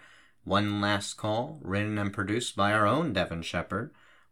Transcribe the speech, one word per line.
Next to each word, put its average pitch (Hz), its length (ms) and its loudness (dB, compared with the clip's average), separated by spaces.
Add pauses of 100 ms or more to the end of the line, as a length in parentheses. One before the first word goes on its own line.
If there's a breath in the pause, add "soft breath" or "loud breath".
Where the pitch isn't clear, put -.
(440 loud breath)
One 101 360 2
Last 101 340 0
Call, 120 480 -2
written 104 360 -2
and 98 140 -2
produced 104 420 -2
by 101 180 4
our 107 140 6
own 135 260 2
Devin 85 300 0
Shepard, 90 480 -4 (420 soft breath)